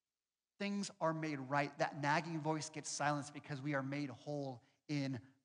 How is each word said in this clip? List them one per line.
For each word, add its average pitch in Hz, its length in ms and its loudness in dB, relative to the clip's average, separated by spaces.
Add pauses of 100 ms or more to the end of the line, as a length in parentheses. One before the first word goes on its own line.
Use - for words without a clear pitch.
(580)
Things 202 320 -2 (100)
are 160 140 4
made 156 240 -2
right. 143 400 0
That 156 220 0
nagging 156 400 2
voice 151 280 0
gets - 220 -8
silenced 143 420 0
because 143 300 -6
we 147 120 0
are 135 80 2
made 139 280 -2
whole 135 520 -4 (260)
in 139 300 2 (260)